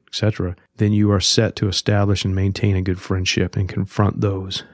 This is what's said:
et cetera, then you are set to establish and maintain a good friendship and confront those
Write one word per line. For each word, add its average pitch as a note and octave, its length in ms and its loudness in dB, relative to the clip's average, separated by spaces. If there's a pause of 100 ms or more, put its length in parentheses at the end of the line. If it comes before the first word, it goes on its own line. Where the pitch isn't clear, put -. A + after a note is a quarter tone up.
et - 80 -12
cetera, F#2 400 -2 (220)
then G#2 160 2
you G#2 180 4
are G2+ 80 4
set - 380 0
to G#2 100 0
establish G2+ 580 0
and F#2+ 80 -2
maintain G2 420 0
a F#2 60 0
good F#2 180 -2
friendship F#2 560 -2
and F#2+ 140 -2
confront - 500 0
those F#2+ 440 -4 (100)